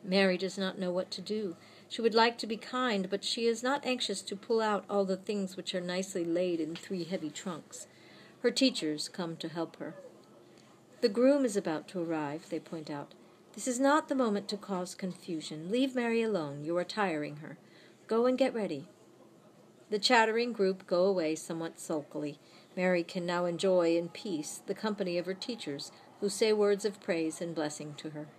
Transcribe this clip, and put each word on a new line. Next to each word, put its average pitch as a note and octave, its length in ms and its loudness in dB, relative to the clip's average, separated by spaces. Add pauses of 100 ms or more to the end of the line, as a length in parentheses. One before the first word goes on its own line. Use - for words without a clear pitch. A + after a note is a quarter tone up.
Mary F#3+ 340 4
does F3+ 220 -4
not F#3+ 200 -4
know F3+ 120 -4
what F3+ 220 -2
to - 80 -10
do. G3+ 360 -6 (320)
She - 140 -6
would A3+ 120 4
like A#3 240 6
to - 80 -6
be G#3+ 100 -4
kind, A3 520 -2
but G3 160 -4
she A#3 220 -2
is A3+ 160 0
not C4+ 240 0
anxious B3 360 -2
to - 140 -8
pull A3+ 240 0
out G#3 300 0
all G3+ 140 4
the F#3 120 0
things F#3+ 400 -4
which - 180 -8
are F3+ 60 0
nicely F3+ 440 -2
laid E3+ 360 0
in D#3+ 160 -4
three F3+ 280 -6
heavy E3 260 -4
trunks. - 560 -10 (540)
Her A#3+ 100 4
teachers E3 580 2
come E3 280 -6
to E3 120 -8
help E3 280 -4
her. - 180 -10 (1040)
"The A#3+ 80 4
groom C4 360 6
is G#3 120 2
about E3+ 320 -2
to F3+ 140 -4
arrive," D#3 480 -2
they D#3+ 100 -2
point D#3 300 -10
out. C#3+ 240 -8 (400)
"This - 120 -8
is B3 140 -2
not D4 280 4
the D4 60 0
moment G#3 340 0
to G#3 80 -4
cause F3+ 380 -4
confusion. E3 760 -8
Leave B3+ 240 2
Mary A#3 280 2
alone. D3+ 420 -2
You E3 120 0
are F3 80 0
tiring D#3 520 -2
her. E3 200 -14 (500)
Go A#3 200 2
and B3+ 100 4
get B3+ 180 2
ready." F3 340 -4 (1000)
The G#3 80 0
chattering A3+ 540 4
group F#3+ 340 0
go F3+ 180 4
away F3 300 2
somewhat E3 460 -8
sulkily. D3+ 580 -6 (380)
Mary F3+ 260 4
can E3+ 240 -4
now F3 180 2
enjoy F3 520 4
in E3+ 120 0
peace - 580 -6
the G3 80 -4
company G3 440 -2
of F3 80 -4
her F#3 80 -4
teachers, D#3 560 -8 (300)
who G#3 80 0
say A3 240 4
words G#3 320 4
of G#3 160 -2
praise D#3+ 400 -2
and E3+ 140 -4
blessing D3+ 400 -4
to D#3 160 -10
her. D3+ 180 -10 (100)